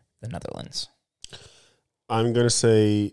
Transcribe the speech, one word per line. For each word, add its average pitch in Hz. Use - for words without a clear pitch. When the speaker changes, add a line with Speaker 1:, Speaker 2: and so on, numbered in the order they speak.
Speaker 1:
the -
Netherlands? -
Speaker 2:
I'm 117
gonna 120
say 107